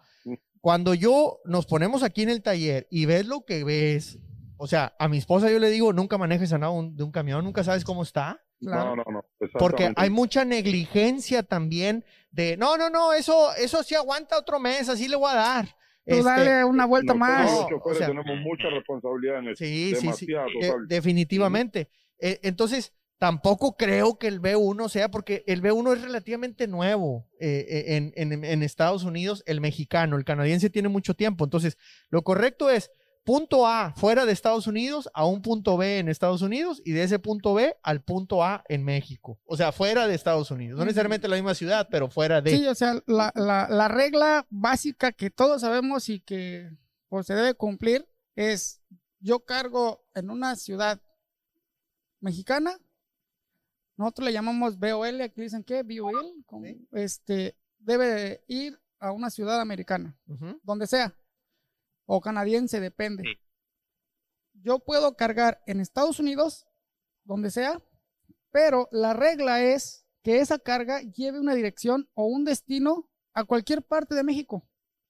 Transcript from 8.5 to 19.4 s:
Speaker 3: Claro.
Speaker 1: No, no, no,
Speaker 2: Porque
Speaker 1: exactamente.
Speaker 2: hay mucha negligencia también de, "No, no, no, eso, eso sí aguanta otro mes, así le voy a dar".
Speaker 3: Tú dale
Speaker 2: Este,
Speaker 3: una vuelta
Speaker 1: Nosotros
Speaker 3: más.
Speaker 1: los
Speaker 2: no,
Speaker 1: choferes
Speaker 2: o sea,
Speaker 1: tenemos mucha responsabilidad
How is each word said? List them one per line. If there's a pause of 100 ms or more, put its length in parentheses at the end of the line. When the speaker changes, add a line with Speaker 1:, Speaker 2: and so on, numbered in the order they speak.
Speaker 3:
Claro.
Speaker 1:
No,
no,
no, (340)
Speaker 2:
Porque
Speaker 1:
exactamente.
Speaker 2:
hay
mucha
negligencia
también (260)
de,
"No,
no,
no,
eso,
eso
sí
aguanta
otro
mes,
así
le
voy
a
dar". (300)
Speaker 3:
Tú
dale (100)
Speaker 2:
Este,
Speaker 3:
una
vuelta
Speaker 1:
Nosotros
Speaker 3:
más.
Speaker 1:
los
Speaker 2:
no,
Speaker 1:
choferes
Speaker 2:
o
sea,
Speaker 1:
tenemos
mucha
responsabilidad